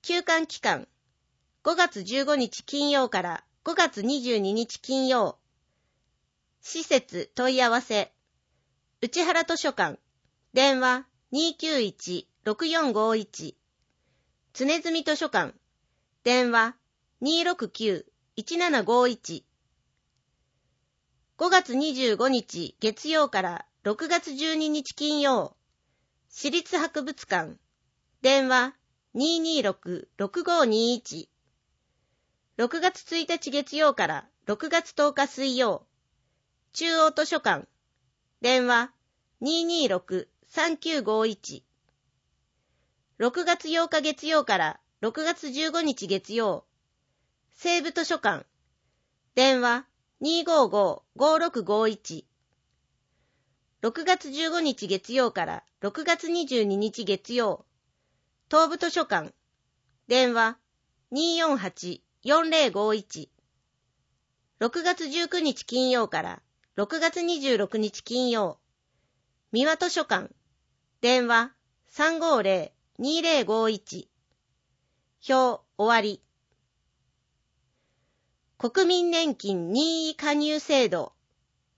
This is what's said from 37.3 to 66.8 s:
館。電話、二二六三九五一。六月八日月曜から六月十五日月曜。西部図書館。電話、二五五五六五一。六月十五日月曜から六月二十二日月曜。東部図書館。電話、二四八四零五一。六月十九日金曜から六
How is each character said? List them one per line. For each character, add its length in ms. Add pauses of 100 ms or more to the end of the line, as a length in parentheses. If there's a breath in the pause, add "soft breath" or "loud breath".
館。 300 (720)
電 260
話、 240 (480)
二 240
二 240
六 400 (180)
三 320
九 240
五 240
一。 380 (1500)
六 280
月 240
八 180
日 140
月 260
曜 160
か 140
ら 240 (180)
六 240
月 280
十 200
五 100
日 260
月 280
曜。 300 (880)
西 260
部 100
図 120
書 160
館。 260 (880)
電 260
話、 260 (320)
二 240
五 240
五 360 (120)
五 240
六 240
五 240
一。 380 (1600)
六 220
月 300
十 160
五 100
日 280
月 260
曜 180
か 140
ら 180 (160)
六 240
月 260
二 160
十 200
二 120
日 280
月 280
曜。 320 (840)
東 180
部 100
図 120
書 160
館。 280 (760)
電 240
話、 240 (540)
二 260
四 200
八 460 (180)
四 280
零 220
五 220
一。 360 (1300)
六 240
月 260
十 200
九 100
日 240
金 260
曜 200
か 120
ら 200 (340)
六 240